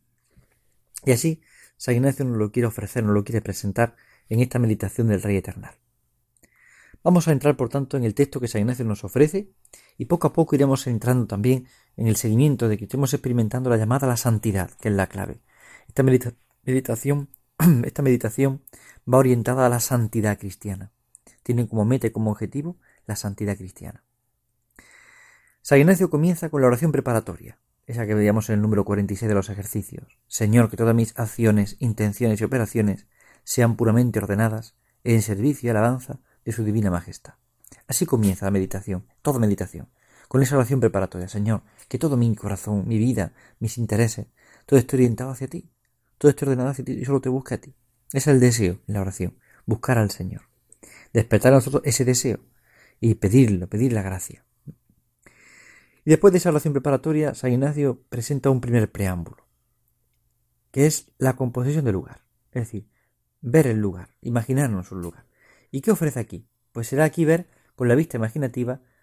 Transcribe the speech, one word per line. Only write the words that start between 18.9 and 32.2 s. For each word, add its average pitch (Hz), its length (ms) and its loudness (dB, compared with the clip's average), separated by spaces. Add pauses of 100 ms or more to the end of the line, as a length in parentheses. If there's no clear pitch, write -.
va 123 120 4
orientada 127 480 2
a - 20 4
la 120 120 2
santidad 110 580 -2
cristiana. 101 540 -12 (500)
Tiene 120 260 -2
como 107 160 -2
meta 127 220 0
y 107 40 0
como 110 200 -4
objetivo 143 480 -8 (260)
la 107 120 -8
santidad 101 420 -6
cristiana. 101 460 -18 (1600)
San 139 200 4
Ignacio 175 280 4
comienza 165 400 0
con 143 140 0
la 127 60 6
oración 147 240 2
preparatoria, 117 680 -4 (280)
esa 117 200 -6
que 107 80 0
veíamos 104 340 2
en 110 80 0
el 104 60 2
número 104 240 2
cuarenta 101 260 -2
y 95 40 -4
seis 110 120 -4
de 104 60 0
los 98 160 -2
ejercicios. - 760 -10
"Señor, 113 440 2
que - 80 -10
todas 113 160 4
mis 117 240 0
acciones, 107 640 0
intenciones 107 600 0